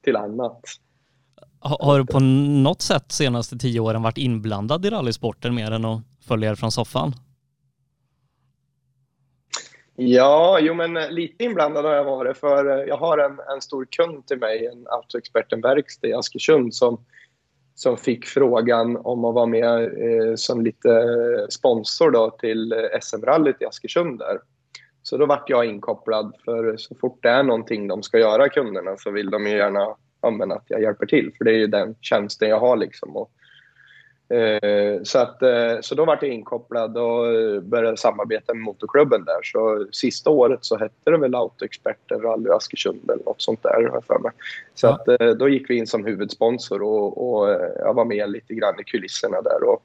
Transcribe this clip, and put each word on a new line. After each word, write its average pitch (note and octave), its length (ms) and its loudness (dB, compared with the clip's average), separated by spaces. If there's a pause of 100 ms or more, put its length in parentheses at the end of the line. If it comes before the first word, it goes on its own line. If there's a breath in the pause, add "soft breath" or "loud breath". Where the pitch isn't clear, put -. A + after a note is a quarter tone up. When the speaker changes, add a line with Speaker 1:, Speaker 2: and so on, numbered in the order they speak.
Speaker 1:
till B2 140 0
annat. A2 440 -6 (1000)
Speaker 2:
Ha-, C#3+ 240 -6
har C#3+ 140 6
du C3 80 2
på C3+ 140 2
något C#3 640 4
sätt - 300 -2
senaste B2 460 -2
tio A#2 220 -2
åren A2 220 0
varit A2+ 160 -2
inblandad A2+ 680 -2
i G3+ 40 0
rallysporten B2 640 -4
mer A2 160 -4
än A2+ 140 -4
att A2+ 180 -4 (260)
följa A2 220 0
er G#2 40 -2
från A2+ 180 -4
soffan? C3 400 -4 (2750 loud breath)
Speaker 1:
Ja, C#3 640 6
jo, D#3+ 140 2
men, E3+ 220 -4
eh, D#3 140 -4
lite E3+ 340 -6
inblandad D3+ 400 -2
har D3+ 100 0
jag C#3+ 100 2
varit, C3 320 -4
för, C#3 420 0
eh, C#3 100 -4
jag C#3 80 -2
har D#3 220 0
en, C#3 200 0 (160)
en C3+ 60 -10
stor C3 240 -10
kund D#3+ 420 -4
till C3 120 -4
mig, A2+ 280 -4
en A#2+ 240 -12
Autoexperten-verkstad A#2+ 1160 -2
i A2 40 -2
Askersund, B2+ 640 0
som, A#2+ 300 0 (680 soft breath)
som B2 220 0
fick A#2+ 300 -4
frågan A#2+ 680 2
om A#2+ 280 -4
att A#2 100 0
vara A#2+ 120 4
med, A#2 380 2
eh, A2+ 520 0
som A#2+ 240 -4
lite A#2 460 4 (440)
sponsor B2+ 600 0
då A2+ 200 4
till, A2+ 420 -2
eh, A2+ 60 2 (200)
S - 160 -8
M-rallyt C3 480 2
i - 20 -4
Askersund B2+ 540 -6
där. F#2 200 -6 (640 loud breath)
Så - 140 -6
då D3 100 4
vart C#3+ 240 -2
jag A#2+ 140 2
inkopplad, G#2+ 800 -6
för A#2 320 -4
så - 180 -16
fort - 280 -6
det A#2+ 80 2
är C3 120 4
någonting A2+ 460 -2
de G2 140 -6
ska - 160 0
göra, A2+ 300 4
kunderna, G2 480 -4
så G#2 140 -10
vill G2+ 200 -4
de G#2 160 -4
ju G#2 100 0
gärna, G2+ 400 0 (240)
ja, A#2+ 100 0
men G2+ 220 -4
att - 140 -8
jag A2 160 -2
hjälper G#2 240 -2
till, - 320 0
för - 60 -4
det A2+ 60 4
är A2 80 4
ju G#2+ 80 2
den G#2 340 -2
tjänsten G#2+ 480 -2
jag G#2+ 120 2
har, B2 160 4
liksom. - 400 -8
Och, G#2+ 140 -8 (1040 soft breath)
eh, G#2 680 0
så C3 160 0
att, B2 240 0
eh, A#2 380 2
så C#3 140 -8
då D3+ 100 2
vart D3+ 180 2
jag C#3 100 -2
inkopplad A2+ 640 -6
och, A#2 380 0
eh, A2 260 0
började A2+ 360 0
samarbeta A2 580 -2
med A2+ 80 -8
motorklubben A2 600 2
där. E2 180 -2
Så A2 500 0
sista - 380 -2
året B2+ 340 4
så A2+ 140 -2
hette A2 320 -2
det E3 80 4
väl B2+ 160 0
Autoexperten - 840 -6
Rally A2+ 300 -2
Askersund - 600 -2
eller - 140 -2
något - 180 -6
sånt A2+ 200 -4
där, A#2 120 0
har A2+ 80 4
jag B2 220 -2
för - 140 0
mig. A#2 140 -4 (420 loud breath)
Så - 120 2
Speaker 2:
Ja. A2+ 60 8
Speaker 1:
att, B2 280 2
eh, A#2 100 6
då A#2+ 180 2
gick C3+ 220 0
vi A#2+ 80 2
in A2+ 80 -4
som G#2+ 180 -4
huvudsponsor G#2 800 -2
och, G#2+ 500 -2
och, G#2 180 2
eh, F2+ 280 0
jag A2+ 160 0
var A#2 100 2
med G#2 260 -2
lite A2+ 240 -10
grann G#2 260 -2
i G2+ 40 -14
kulisserna F#2+ 580 -4
där - 220 0
och G2 200 2